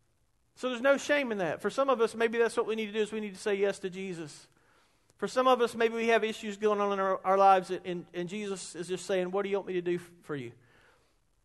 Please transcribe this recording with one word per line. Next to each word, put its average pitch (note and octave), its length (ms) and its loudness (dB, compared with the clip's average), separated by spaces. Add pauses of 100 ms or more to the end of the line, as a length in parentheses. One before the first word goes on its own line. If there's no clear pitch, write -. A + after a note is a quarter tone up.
(540)
So B3+ 160 -4
there's A#3+ 100 -4
no C#4 160 4
shame C#4 360 0
in G#3 60 -4
that. E3 220 -2
For G#3 80 -4
some C4+ 220 0
of A#3+ 100 2
us, A3 140 2
maybe A3+ 240 0
that's A3+ 180 2
what A#3 100 0
we A3 100 -2
need A3 100 -4
to G3+ 60 -10
do, A3 80 -2
is G#3 120 -2
we A3 80 -6
need G#3 140 -8
to F#3 60 -18
say G#3 160 -2
yes G3 240 0
to F#3+ 100 -8
Jesus. F3 560 -10 (720)
For G3+ 100 -4
some B3+ 180 0
of B3+ 140 6
us, A3+ 140 0
maybe A3+ 220 0
we A3+ 100 0
have A3+ 180 4
issues A3 320 -6
going G#3 240 2
on G3+ 140 0
in G3 40 -2
our, F#3+ 280 0
our F#3+ 100 4
lives, F#3+ 340 6 (140)
and, F3+ 300 -6
and F3 120 -4
Jesus G3 480 -8
is E3 140 -10
just F3+ 160 -6
saying, F#3 280 0
"What G3 100 0
do G3 80 -4
you G3 60 2
want F#3+ 100 -4
me F#3 80 -6
to F3+ 80 0
do F3 140 0
f-, F3 140 -12 (120)
for D#3 120 -8
you?" A#2+ 180 -8 (920)